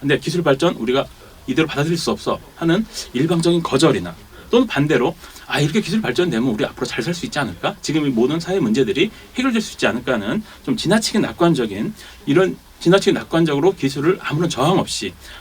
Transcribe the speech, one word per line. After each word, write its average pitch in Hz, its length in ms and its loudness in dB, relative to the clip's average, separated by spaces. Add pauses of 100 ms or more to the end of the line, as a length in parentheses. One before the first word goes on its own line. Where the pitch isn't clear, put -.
"근데 143 180 2
기술 139 240 -2
발전 147 340 2
우리가 - 300 0 (400)
이대로 156 220 2
받아들일 151 300 -2
수 - 120 -2
없어." - 280 -4 (180)
하는 170 280 2 (280)
일방적인 165 500 2
거절이나 117 520 2 (360)
또는 247 160 4
반대로 147 480 0 (320)
"아, 127 140 -2
이렇게 151 200 0
기술 - 220 -2
발전되면 127 480 0
우리 107 140 -2
앞으로 - 220 -6
잘 - 160 -6
살 170 120 -2
수 - 120 -10
있지 - 120 -6
않을까? 143 440 -4
지금 151 240 0
이 139 40 0
모든 127 300 2
사회 180 200 -2
문제들이 131 500 2 (260)
해결될 247 260 0
수 - 100 -8
있지 - 140 -2
않을까?" 123 280 -2
하는 120 280 -4 (220)
좀 127 120 -2
지나치게 214 440 0
낙관적인, 127 720 0 (320)
이런 143 300 2 (240)
지나치게 190 320 4
낙관적으로 160 600 2
기술을 143 480 0
아무런 165 260 -2
저항 151 300 2
없이 - 340 -6 (280)